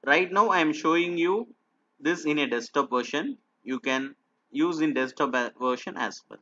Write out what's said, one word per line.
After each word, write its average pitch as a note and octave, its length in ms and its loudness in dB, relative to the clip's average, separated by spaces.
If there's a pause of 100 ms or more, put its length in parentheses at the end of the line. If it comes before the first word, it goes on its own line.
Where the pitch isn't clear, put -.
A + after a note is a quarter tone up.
Right E3+ 240 4
now G3+ 200 2
I F#3 100 4
am D#3 140 4
showing E3+ 440 0
you F#3+ 300 0 (540)
this D#3+ 240 -2
in D3+ 120 2
a C#3 100 2
desktop A#2+ 420 -2
version. C#3+ 480 -2 (260)
You B2+ 160 -6
can C3+ 340 -4 (380)
use D#3+ 300 0
in D3+ 120 0
desktop B2+ 400 -2
a-, B2 240 -2
version B2+ 380 -4
as G#2 340 -6
well. G2+ 120 -20